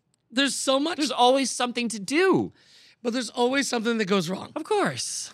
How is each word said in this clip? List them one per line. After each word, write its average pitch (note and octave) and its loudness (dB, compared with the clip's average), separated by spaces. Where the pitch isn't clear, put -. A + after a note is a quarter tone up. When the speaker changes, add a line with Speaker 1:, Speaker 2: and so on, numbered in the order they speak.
Speaker 1:
there's C4 0
so C4+ 0
much D#4+ -2
Speaker 2:
There's C4 -2
always B3+ 4
something A#3+ -2
to A3 -8
do. G3+ 2
Speaker 1:
But A#3 -4
there's A#3+ -4
always B3+ 0
something A#3 -2
that G#3+ 0
goes F3+ 0
wrong. - -8
Speaker 2:
Of D#4 -8
course. C#4+ -2